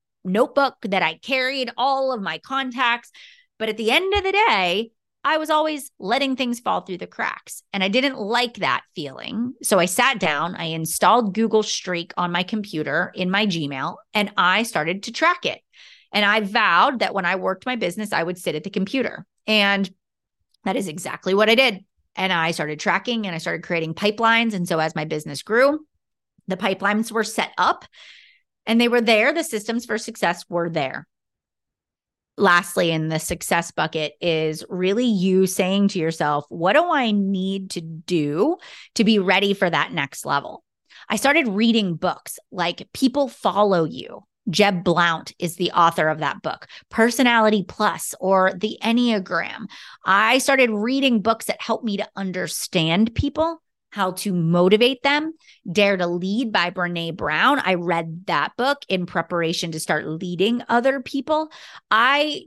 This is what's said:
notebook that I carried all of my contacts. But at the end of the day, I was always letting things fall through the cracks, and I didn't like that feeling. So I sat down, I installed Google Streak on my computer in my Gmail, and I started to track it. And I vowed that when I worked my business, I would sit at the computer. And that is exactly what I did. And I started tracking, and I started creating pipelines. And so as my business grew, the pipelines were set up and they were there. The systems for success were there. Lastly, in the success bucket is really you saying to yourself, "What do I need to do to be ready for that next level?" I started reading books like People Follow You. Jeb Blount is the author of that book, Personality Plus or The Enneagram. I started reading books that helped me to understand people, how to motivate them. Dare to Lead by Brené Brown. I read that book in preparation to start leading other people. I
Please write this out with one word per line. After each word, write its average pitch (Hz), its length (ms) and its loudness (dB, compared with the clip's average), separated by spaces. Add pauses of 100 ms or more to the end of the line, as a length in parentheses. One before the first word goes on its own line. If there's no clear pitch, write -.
(240)
notebook 262 600 0
that 190 180 -2
I 160 140 0
carried 262 600 -4
all 269 380 0
of 220 80 -6
my 165 160 -6
contacts. 247 760 -4 (460)
But 220 100 -4
at 214 100 -4
the 220 140 0
end 370 220 2
of 403 100 0
the 381 80 0
day, 226 600 2 (360)
I 311 100 2
was 311 120 -4
always 311 480 0
letting 262 380 -2
things 240 240 -4
fall 180 220 -2
through 180 180 -10
the 180 80 -10
cracks, - 560 -10 (100)
and 196 100 0
I 190 40 2
didn't 254 320 0
like 233 380 -2
that 143 260 0 (120)
feeling. 156 680 -8
So 196 160 4
I 170 60 4
sat 240 340 2
down, 151 360 -2
I 170 100 -8
installed 180 680 2
Google 220 300 2
Streak 175 520 -6
on 175 160 -2
my 180 120 0
computer 175 720 -4
in 180 160 -2
my 208 160 2
Gmail, 151 480 -4 (180)
and 208 240 -2
I 185 240 4
started 185 400 -2
to 240 100 -10
track 330 360 0
it. - 140 -6 (500)
And 208 120 0
I 214 180 2
vowed 208 580 4
that 196 160 0
when 185 100 -2
I 185 120 0
worked 190 280 -4
my 254 100 -4
business, 208 380 -4
I 165 80 0
would 180 160 -4
sit 180 160 -4
at 151 100 -6
the 196 60 -8
computer. 208 560 -4 (220)
And 202 440 2 (720)
that 190 120 -2
is 196 120 -4
exactly 160 460 -6
what 208 160 4
I 226 60 6
did. 220 280 2 (320)
And 190 160 -2
I 170 200 0
started 151 280 -6
tracking, 208 460 -2
and 180 80 -6
I 160 60 -6
started 170 240 -6
creating 160 320 -4
pipelines. 226 580 2
And 175 140 -2
so 170 100 0
as 160 160 0
my 156 120 -4
business 151 360 -6
grew, 277 460 2 (600)
the 190 80 -4
pipelines 202 560 -2
were 220 120 0
set - 340 -4
up 202 260 0 (840)
and 226 120 2
they 240 100 4
were 240 120 2
there. 226 320 4
The 330 100 -2
systems 233 440 -6
for 220 100 -4
success 202 500 -4
were 170 220 -2
there. 147 380 -6 (1300)
Lastly, 180 540 4
in 160 160 0
the 160 100 0
success 170 540 -2
bucket 156 480 -4
is 160 480 -2
really 190 380 0
you 190 420 4
saying 196 420 2
to 190 100 -4
yourself, 156 500 0
"What 175 240 0
do 339 180 4
I 254 200 0
need 196 600 -2
to 175 100 -8
do 165 760 -2 (380)
to 220 100 4
be 214 140 6
ready 196 340 4
for 190 160 0
that 165 240 0
next 143 320 -6
level?" 143 400 -6 (420)
I - 80 -2
started 285 320 2
reading 214 480 2
books - 420 -6 (140)
like 175 400 -6
People 269 380 0
Follow 190 560 2
You. - 400 -12 (240)
Jeb 190 340 2
Blount 170 560 2
is 175 160 -6
the 175 160 -2
author 165 380 4
of 156 100 -2
that 147 220 -4
book, - 260 -8 (220)
Personality 226 760 4
Plus 180 540 -4
or 190 340 4
The 202 300 -6
Enneagram. 220 840 0 (360)
I 220 360 4
started 262 320 4
reading 240 500 0
books 220 240 0
that - 160 -6
helped - 240 -4
me 208 100 -2
to 190 220 -6
understand 185 960 0
people, 320 460 -2 (280)
how 185 220 -2
to 185 220 -4
motivate 185 680 4
them. 302 300 0 (380)
Dare 202 260 4
to 180 80 0
Lead 190 460 -2
by 180 180 2
Brené 175 460 -4
Brown. 190 440 2
I 190 140 2
read 170 540 -4
that 151 280 -2
book 277 320 0
in 180 200 -2
preparation 170 640 -2
to 160 80 -6
start 156 260 -2
leading 180 640 -2
other 254 320 2
people. 302 480 -4 (400)
I 285 580 2